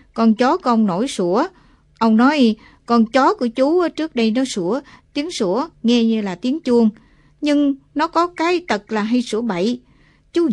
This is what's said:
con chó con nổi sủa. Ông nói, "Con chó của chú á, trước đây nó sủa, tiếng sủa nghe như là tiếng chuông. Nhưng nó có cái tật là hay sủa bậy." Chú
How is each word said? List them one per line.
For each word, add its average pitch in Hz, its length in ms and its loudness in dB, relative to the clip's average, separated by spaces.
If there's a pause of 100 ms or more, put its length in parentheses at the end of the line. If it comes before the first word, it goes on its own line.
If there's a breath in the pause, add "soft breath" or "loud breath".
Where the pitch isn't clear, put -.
(140 soft breath)
con 226 200 2
chó 262 220 2
con 226 300 0
nổi 196 220 -2
sủa. 208 380 -2 (520 soft breath)
Ông 226 180 2
nói, 247 400 4 (300 soft breath)
"Con 233 200 2
chó 277 280 2
của 269 120 -4
chú 277 340 0
á, 330 80 0
trước 320 260 -6
đây 226 160 0
nó 254 140 -2
sủa, 220 360 -4 (320 loud breath)
tiếng 294 180 -6
sủa 220 380 -2 (140)
nghe 233 220 2
như 220 160 0
là 190 140 -6
tiếng 262 260 -4
chuông. 233 300 2 (500 soft breath)
Nhưng 294 340 0 (200)
nó 311 140 -2
có 330 180 0
cái 349 420 -2
tật 208 240 -6
là 214 100 -2
hay 233 200 0
sủa 220 180 -6
bậy." 226 400 -4 (520 soft breath)
Chú 339 200 0